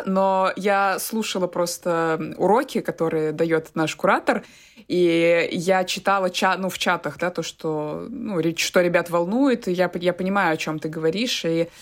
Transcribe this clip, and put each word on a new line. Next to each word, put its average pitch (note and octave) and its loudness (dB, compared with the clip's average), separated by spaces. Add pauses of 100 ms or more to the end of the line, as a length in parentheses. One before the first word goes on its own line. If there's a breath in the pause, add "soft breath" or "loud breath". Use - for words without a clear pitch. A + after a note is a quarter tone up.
но F#3+ 2
я G3 2
слушала G#3+ -2
просто E3 -2
уроки, G#3+ 2
которые D#3+ -2
дает D#3+ 0
наш D#3 -2
куратор, A#3 2 (440 loud breath)
и E3+ 4
я F#3 2
читала F#3+ 0
ча-, F#3 0
ну, F#3 -4
в - -6
чатах, E3+ -2
да, E3+ -2
то, E3 -4
что, D3+ -6
ну, G#3 -4
ре-, E3 0
что - 2
ребят F3 2
волнует, A3+ 0
и F#3 -2
я F3 2
п-, F3 -6
я F3 2
понимаю, F#3 0
о D#3+ 0
чем D#3 -6
ты D#3+ -6
говоришь, D#3+ -2
и, E3 0 (140 loud breath)